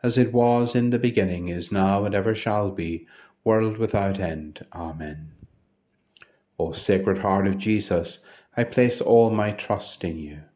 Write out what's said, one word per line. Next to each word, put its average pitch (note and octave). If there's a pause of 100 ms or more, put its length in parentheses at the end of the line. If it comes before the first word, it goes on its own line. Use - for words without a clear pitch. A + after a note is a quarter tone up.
as A#2+
it A#2
was A#2+
in A#2+
the A#2+
beginning, F#2
is F2
now, G2
and G#2
ever G#2
shall G#2
be, E2+ (380)
world A2
without G2
end. D#2
Amen. D#2+ (1300)
O E2
Sacred G2
Heart G2
of G2
Jesus, G2+ (320)
I A#2+
place B2
all A2+
my G#2
trust -
in E2
you. D2+ (180)